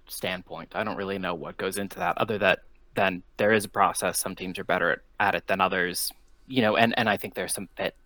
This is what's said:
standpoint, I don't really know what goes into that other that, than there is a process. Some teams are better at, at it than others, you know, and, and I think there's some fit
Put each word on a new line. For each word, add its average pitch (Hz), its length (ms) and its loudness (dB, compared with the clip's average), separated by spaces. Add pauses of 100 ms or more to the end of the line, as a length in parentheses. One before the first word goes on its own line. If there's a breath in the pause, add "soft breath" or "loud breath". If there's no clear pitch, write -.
standpoint, 90 640 -8
I 95 100 -2
don't 107 140 -6
really 98 220 -4
know 90 160 -4
what 80 220 -10
goes 95 200 -4
into 98 220 -8
that 87 180 -2
other 107 220 -2
that, 92 240 4 (320)
than 95 260 0 (160)
there 107 160 4
is 104 120 2
a 101 40 -10
process. 92 480 2
Some 92 180 -4
teams 92 220 -8
are 95 60 -6
better 87 300 2
at, - 60 -6 (200)
at 98 160 2
it 87 100 -4
than 95 160 2
others, 90 500 0 (400)
you 127 120 2
know, 107 140 4
and, 117 200 4
and 113 100 2
I 104 80 4
think 98 200 -6
there's 98 180 -4
some 101 240 -8
fit 95 180 -4 (100)